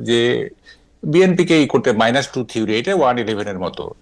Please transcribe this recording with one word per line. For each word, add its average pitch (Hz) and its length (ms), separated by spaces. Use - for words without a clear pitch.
যে 117 460
বিএনপি 175 420
কে 160 180
ই 120 40
করতে - 240
মাইনাস 117 360
টু 127 160
থিওরি, 107 360
এটা 196 160
ওয়ান 127 220
ইলেভেন 104 300
এর 95 120
মতো। - 420